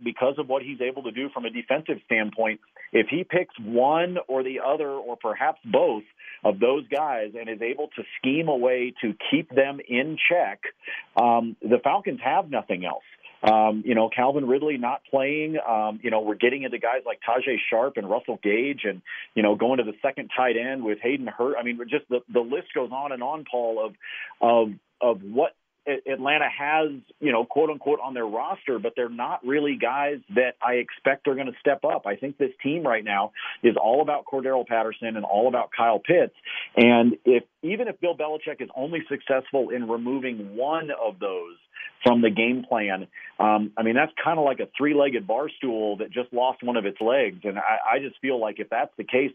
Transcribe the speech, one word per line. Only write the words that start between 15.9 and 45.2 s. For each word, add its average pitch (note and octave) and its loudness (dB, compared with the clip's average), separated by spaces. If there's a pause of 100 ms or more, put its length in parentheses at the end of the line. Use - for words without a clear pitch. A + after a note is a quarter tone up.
you A#2 -2
know, A2 2
we're G#2+ 0
getting B2 2
into B2 -6
guys A#2+ -2
like A2+ -6
Tajae B2+ 0 (140)
Sharpe B2 0
and G2+ -4
Russell A2+ -2
Gage, A#2+ 0
and, F#2 -4 (320)
you A2 2
know, G#2 6
going A#2 2
to A#2+ 2
the G#2 -8
second C3 -4
tight B2+ 2
end B2+ -4
with G#2+ -2
Hayden C3 -2
Hurst. A#2+ -2
I - -2
mean, A#2+ -4
we're B2 -10
just, C#3 -4
the, B2 0 (120)
the A#2+ 2
list C3 -4
goes B2+ -2
on C#3 -6
and B2 -8
on, D3+ -6
Paul, A2+ -2
of, G#2 -8 (460)
of, A#2 6 (280)
of A2+ 2
what A#2 0 (320)
A-, C#3 -4
Atlanta C3+ 0
has, D3+ 0 (300)
you D3 0
know, A#2 2
quote D3+ 2
unquote, D3 0
on C3 -6
their A#2+ -4
roster, B2 -4
but A2+ -4
they're A#2+ 0
not A#2+ -6
really C#3+ 0
guys C#3 0 (160)
that B2 2
I B2 0
expect B2 -2
are C3 2
gonna C3 -6
step C#3+ 2
up. D#3 -2
I G2+ -2
think C#3 -8
this C3 0 (100)
team D#3 -2
right A2+ 0
now G2+ 0 (320)
is A2+ 6
all B2 4
about D3 -2
Cordero C3 -2
Patterson A2+ -2
and G#2+ -6
all G#2+ 4
about B2 0
Kyle A#2 4
Pitts. D#3 4 (420)
And A#2+ 8
if, A#2+ 6 (180)
even G#3 -2
if F#3+ -8
Bill F3 0
Belichick D3+ -6
is A2+ -10
only D#3 -6
successful C3 -2
in A#2+ -4
removing A#2 -4
one D3+ -2
of G#2 -4
those F2+ -6 (500)
from A#2+ 6
the A2+ 6
game A#2+ 0
plan, G2 -2 (320)
um, G#2 2
I A2+ -2
mean, A2+ 2
that's D3 2 (100)
kinda D#3+ 0
like C3+ 2
a G#2 -6
three-legged C#3 2